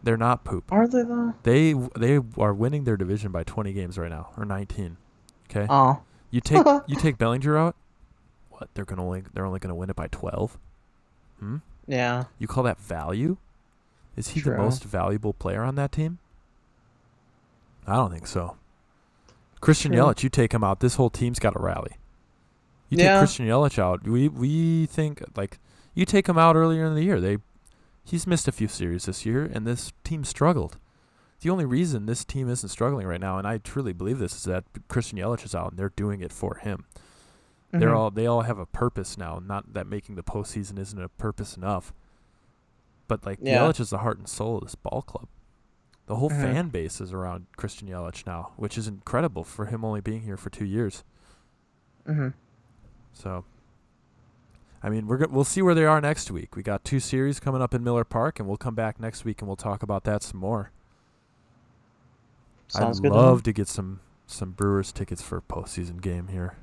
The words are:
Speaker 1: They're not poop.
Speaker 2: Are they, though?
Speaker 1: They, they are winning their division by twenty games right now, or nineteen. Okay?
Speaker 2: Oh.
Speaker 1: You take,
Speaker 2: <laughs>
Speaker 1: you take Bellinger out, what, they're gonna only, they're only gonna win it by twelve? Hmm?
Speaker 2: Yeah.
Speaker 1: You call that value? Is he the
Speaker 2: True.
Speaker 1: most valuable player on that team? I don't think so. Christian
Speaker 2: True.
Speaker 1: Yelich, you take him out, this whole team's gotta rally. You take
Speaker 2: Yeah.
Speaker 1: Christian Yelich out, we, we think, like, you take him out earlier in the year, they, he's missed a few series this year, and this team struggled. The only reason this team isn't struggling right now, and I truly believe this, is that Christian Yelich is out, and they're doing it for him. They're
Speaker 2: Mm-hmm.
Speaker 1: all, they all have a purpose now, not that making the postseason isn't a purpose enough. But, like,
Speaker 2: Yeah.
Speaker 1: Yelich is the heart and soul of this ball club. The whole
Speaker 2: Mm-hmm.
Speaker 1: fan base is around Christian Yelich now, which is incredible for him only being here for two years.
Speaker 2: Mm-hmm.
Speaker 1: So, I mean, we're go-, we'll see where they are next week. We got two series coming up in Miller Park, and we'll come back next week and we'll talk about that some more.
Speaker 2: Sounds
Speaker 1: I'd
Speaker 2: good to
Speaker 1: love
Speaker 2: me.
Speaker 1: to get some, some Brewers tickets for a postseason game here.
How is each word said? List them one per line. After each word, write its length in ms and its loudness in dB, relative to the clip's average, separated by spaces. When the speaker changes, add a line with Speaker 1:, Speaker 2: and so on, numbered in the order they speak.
Speaker 1:
They're 160 2
not 260 2
poop. 260 -6
Speaker 2:
Are 160 6
they, 160 2
though? 320 -2
Speaker 1:
They, 300 6
they 240 4
are 140 4
winning 320 0
their 140 2
division 340 -2
by 100 -4
twenty 300 -6
games 260 -6
right 120 -6
now, 260 -10
or 80 -6
nineteen. 540 -6
Okay? 200 0
Speaker 2:
Oh. 320 6
Speaker 1:
You 120 0
take, 240 8
Speaker 2:
<laughs> 100 -2
Speaker 1:
you 100 -2
take 200 2
Bellinger 400 2
out, 180 4
what, 240 -18
they're 100 -6
gonna 200 -6
only, 180 -4
they're 140 -4
only 140 -4
gonna 140 -6
win 140 -6
it 80 -6
by 120 -6
twelve? 500 -6
Hmm? 180 -8
Speaker 2:
Yeah. 380 0
Speaker 1:
You 100 -6
call 160 0
that 160 0
value? 580 -2
Is 120 -8
he 120 -4
the 100 2
Speaker 2:
True. 80 -2
Speaker 1:
most 260 0
valuable 480 -2
player 300 -4
on 140 -2
that 160 0
team? 260 -2
I 100 0
don't 160 2
think 140 -12
so. 300 -6
Christian 320 6
Speaker 2:
True. 100 6
Speaker 1:
Yelich, 200 4
you 60 2
take 240 4
him 120 2
out, 160 2
this 160 2
whole 140 4
team's 280 -2
gotta 200 2
rally. 340 -4
You 80 2
take 80 10
Speaker 2:
Yeah. 120 10
Speaker 1:
Christian 280 6
Yelich 320 4
out, 280 2
we, 220 4
we 580 2
think, 360 -4
like, 220 -6
you 100 2
take 240 4
him 100 4
out 180 8
earlier 300 4
in 80 0
the 80 2
year, 180 2
they, 180 2
he's 220 -4
missed 220 2
a 40 0
few 160 -2
series 380 -4
this 200 -6
year, 160 0
and 140 -4
this 260 -4
team 200 -4
struggled. 540 0
The 100 -2
only 140 0
reason 420 0
this 180 -4
team 240 -4
isn't 200 -4
struggling 380 -2
right 140 -4
now, 180 -4
and 80 -6
I 120 -4
truly 340 -6
believe 260 -4
this, 180 -4
is 80 -12
that 200 -4
Christian 300 -4
Yelich 260 -4
is 100 -10
out, 160 -6
and 80 -14
they're 160 -4
doing 260 -4
it 120 -10
for 240 -6
him. 280 -8
They're 180 4
Speaker 2:
Mm-hmm. 80 6
Speaker 1:
all, 140 2
they 160 0
all 160 4
have 160 -2
a 80 -8
purpose 520 -4
now, 260 -10
not 300 -10
that 120 -6
making 280 -10
the 80 -12
postseason 560 -8
isn't 240 -10
a 60 -10
purpose 480 -8
enough. 360 -6
But, 180 -4
like, 160 -8
Speaker 2:
Yeah. 160 4
Speaker 1:
Yelich 220 4
is 100 -4
the 80 -4
heart 200 -2
and 100 -16
soul 300 -4
of 60 -8
this 120 -16
ball 260 -8
club. 240 -12
The 100 -4
whole 140 0
Speaker 2:
Mm-hmm. 120 -2
Speaker 1:
fan 260 0
base 320 -6
is 140 -10
around 320 -8
Christian 320 -10
Yelich 380 -10
now, 300 -10
which 220 -6
is 80 -6
incredible 560 -2
for 240 -8
him 180 -6
only 180 -4
being 200 -6
here 140 -10
for 140 -12
two 160 -8
years. 360 -2
Speaker 2:
Mm-hmm. 220 -2
Speaker 1:
So, 320 -10
I 80 -4
mean, 160 -4
we're 100 0
go-, 140 2
we'll 140 2
see 180 0
where 120 6
they 120 6
are 140 6
next 300 -2
week. 260 -10
We 60 -10
got 220 -4
two 160 0
series 400 -2
coming 220 -2
up 120 -2
in 80 0
Miller 220 2
Park, 340 -2
and 80 -6
we'll 120 -4
come 160 -6
back 260 -4
next 240 -10
week 160 -6
and 80 -8
we'll 80 -6
talk 260 -6
about 220 -4
that 180 0
some 180 -12
more. 300 -4
Speaker 2:
Sounds 300 0
Speaker 1:
I'd 40 -4
Speaker 2:
good 80 4
to 40 4
Speaker 1:
love 240 10
Speaker 2:
me. 40 -4
Speaker 1:
to 100 0
get 160 -2
some, 320 -8
some 260 -10
Brewers 400 0
tickets 300 -8
for 160 -8
a 40 -10
postseason 580 -10
game 280 -6
here. 340 -8